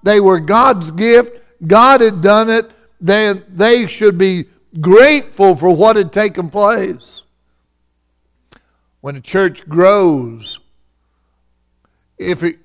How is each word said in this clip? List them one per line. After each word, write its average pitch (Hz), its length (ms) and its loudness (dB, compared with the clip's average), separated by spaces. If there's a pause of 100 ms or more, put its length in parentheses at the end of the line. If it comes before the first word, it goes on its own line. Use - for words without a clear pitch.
They 208 160 2
were 190 200 2
God's 196 520 -2
gift. 233 500 0 (240)
God 247 360 4
had 208 200 -2
done 214 280 2
it. 226 200 -4 (300)
Then 196 480 -2
they 220 400 0
should 202 300 -2
be 185 280 -2 (360)
grateful 196 760 2
for 156 140 -2
what 202 260 2
had 190 160 -4
taken 196 380 -6
place. 202 720 -6 (1800)
When 139 140 -14
a 131 60 -18
church - 480 -4
grows, 156 920 -2 (1600)
if 180 260 -8
it 170 220 -6